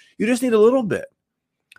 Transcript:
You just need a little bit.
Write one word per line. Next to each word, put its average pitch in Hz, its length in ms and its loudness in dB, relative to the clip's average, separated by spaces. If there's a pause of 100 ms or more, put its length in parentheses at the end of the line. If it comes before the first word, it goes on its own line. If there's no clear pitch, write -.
(180)
You 208 80 -4
just 240 160 -2
need 247 100 -2
a 214 60 2
little 233 260 4
bit. 123 220 -6 (720)